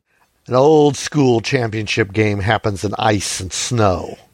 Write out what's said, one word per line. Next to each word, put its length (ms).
an 80
old 400
school 460
championship 720
game 260
happens 460
in 120
ice 440
and 100
snow. 680